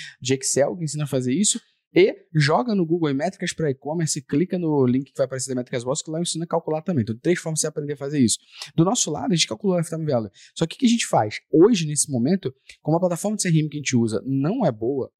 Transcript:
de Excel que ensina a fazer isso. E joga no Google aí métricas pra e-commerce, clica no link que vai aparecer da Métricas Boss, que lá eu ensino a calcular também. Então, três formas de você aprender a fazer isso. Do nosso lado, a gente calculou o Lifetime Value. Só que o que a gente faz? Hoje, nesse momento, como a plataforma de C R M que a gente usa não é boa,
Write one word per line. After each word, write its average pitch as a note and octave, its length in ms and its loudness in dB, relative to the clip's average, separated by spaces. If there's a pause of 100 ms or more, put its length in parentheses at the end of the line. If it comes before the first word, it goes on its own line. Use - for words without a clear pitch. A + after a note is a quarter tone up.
(200)
de B2+ 140 0
Excel C#3 420 0
que F3 80 -8
ensina D3+ 200 -6
a C#3+ 40 -6
fazer B2+ 260 0
isso. G#3 280 0 (340)
E G3 200 6 (180)
joga E3 400 4
no G3 140 2
Google E3 220 0
aí C#3 40 0
métricas E3+ 400 -4
pra D#3+ 160 -2
e-commerce, D3+ 540 -4
clica F3+ 340 0
no D3+ 260 2
link B2+ 280 2
que - 40 -20
vai C#3 120 0
aparecer C3 220 -6
da B2+ 60 -2
Métricas B2 280 -4
Boss, B2+ 180 -4
que - 80 -12
lá D#3 80 -4
eu E3+ 60 -2
ensino E3+ 200 -4
a E3 40 -10
calcular D#3 340 -2
também. D#3 220 0
Então, A2 120 -4
três E3 220 0
formas D#3+ 220 -6
de - 20 -2
você D#3+ 60 -2
aprender D3 260 -6
a C#3 40 -8
fazer C#3+ 220 -4
isso. A#2 200 4 (360)
Do D#3+ 80 4
nosso F#3+ 280 0
lado, A#3+ 200 -4
a F3+ 40 2
gente D#3+ 120 2
calculou F3+ 280 0
o - 40 2
Lifetime D#3+ 320 -4
Value. A2+ 200 -2 (240)
Só E3+ 100 0
que D#3+ 100 -8
o - 40 -20
que C4 80 2
a - 20 6
gente A#3 160 0
faz? A2 340 0 (120)
Hoje, F3 340 6
nesse D3 260 -2
momento, C3+ 400 0 (300)
como D#3 160 2
a - 20 2
plataforma F#3 380 -2
de - 60 -4
C F#3+ 60 0
R D#3+ 100 4
M D3+ 100 -2
que D3 80 -10
a - 20 -6
gente C#3 160 -4
usa A2+ 300 2
não C#3+ 400 0
é D3 60 2
boa, A#2 480 -4